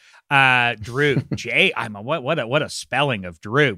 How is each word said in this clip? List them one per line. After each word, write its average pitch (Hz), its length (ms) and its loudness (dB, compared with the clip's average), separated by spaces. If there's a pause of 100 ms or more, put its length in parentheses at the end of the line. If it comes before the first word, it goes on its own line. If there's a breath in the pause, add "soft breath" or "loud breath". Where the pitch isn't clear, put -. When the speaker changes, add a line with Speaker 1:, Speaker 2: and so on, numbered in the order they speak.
(340 soft breath)
Speaker 1:
Uh, 123 460 4
Drew, 127 360 0
Speaker 2:
<laughs> - 180 -2
Speaker 1:
J, 139 420 0
I'm 113 200 -8
a, 101 60 -12
what, 139 200 -4
what 151 160 -2
a, 120 80 -4
what 143 160 -4
a 107 60 -8
spelling 123 560 -4
of 87 160 -12
Drew. 120 380 2